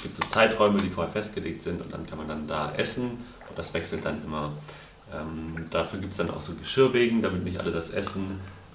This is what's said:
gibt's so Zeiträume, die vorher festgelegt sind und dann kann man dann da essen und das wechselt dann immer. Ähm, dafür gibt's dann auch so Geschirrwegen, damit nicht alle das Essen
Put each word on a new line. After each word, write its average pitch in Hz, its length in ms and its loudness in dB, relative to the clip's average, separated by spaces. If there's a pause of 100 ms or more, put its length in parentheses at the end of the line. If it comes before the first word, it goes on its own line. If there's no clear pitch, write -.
gibt's - 160 -8
so - 80 0
Zeiträume, 107 520 6
die 90 120 2
vorher 85 220 0
festgelegt 85 500 -2
sind 85 180 -2
und - 140 -8
dann 82 120 -8
kann 78 120 -8
man 76 100 -6
dann 78 180 -4
da 76 300 0
essen 120 480 0 (240)
und - 100 -10
das 85 140 -6
wechselt 80 320 -2
dann 78 180 -2
immer. 76 300 -4 (600)
Ähm, 80 560 -6
dafür 87 300 0
gibt's - 160 -6
dann 87 140 0
auch - 100 -4
so 87 140 -8
Geschirrwegen, 120 680 6
damit 90 220 0
nicht 90 160 -2
alle 85 100 0
das 82 200 -2
Essen 98 500 -2 (340)